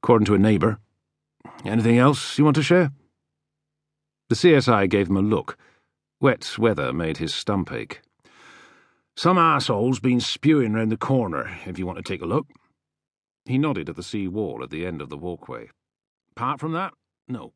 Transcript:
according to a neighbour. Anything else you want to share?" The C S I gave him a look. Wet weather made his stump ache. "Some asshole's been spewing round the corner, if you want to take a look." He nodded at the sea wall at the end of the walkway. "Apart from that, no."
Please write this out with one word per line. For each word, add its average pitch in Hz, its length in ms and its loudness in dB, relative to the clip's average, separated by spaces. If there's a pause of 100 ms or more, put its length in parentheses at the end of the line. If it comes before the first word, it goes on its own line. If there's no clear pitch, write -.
according 110 220 6
to 101 80 4
a 98 40 6
neighbour. 104 400 4 (840)
Anything 113 340 2
else 135 400 2
you 147 60 6
want 147 100 4
to 156 80 2
share?" 165 300 2 (1400)
The 113 80 0
C 175 180 6
S 131 140 4
I 101 180 4
gave 98 220 2
him 95 80 2
a 95 60 2 (120)
look. - 240 -6 (640)
Wet - 360 0
weather 85 360 0
made 80 240 -4
his 78 180 -6
stump 95 380 -4
ache. 57 280 -12 (1160)
"Some 180 200 2
asshole's 131 600 2
been 123 220 2
spewing 131 540 0
round 110 180 0
the 113 60 -4
corner, 90 680 -2
if 87 140 -10
you 92 80 -4
want 90 100 -8
to - 60 -14
take - 180 -8
a 87 60 -8
look." 120 220 -2 (960)
He 127 100 -4
nodded 135 320 -2
at 78 80 -12
the 87 60 -12
sea 98 260 -8
wall 87 340 -8
at 65 60 -12
the 76 160 -10
end 85 160 -8
of 71 80 -14
the 71 80 -14
walkway. 82 540 -14 (640)
"Apart 127 280 -6
from 160 120 -6
that, 180 200 -6 (340)
no." - 300 -12